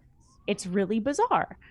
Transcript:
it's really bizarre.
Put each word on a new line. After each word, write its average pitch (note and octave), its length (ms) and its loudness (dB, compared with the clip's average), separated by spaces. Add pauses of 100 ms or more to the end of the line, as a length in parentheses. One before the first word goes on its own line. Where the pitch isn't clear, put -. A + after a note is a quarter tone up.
(460)
it's G#3 200 -4
really G3 340 0
bizarre. C#4+ 580 0 (120)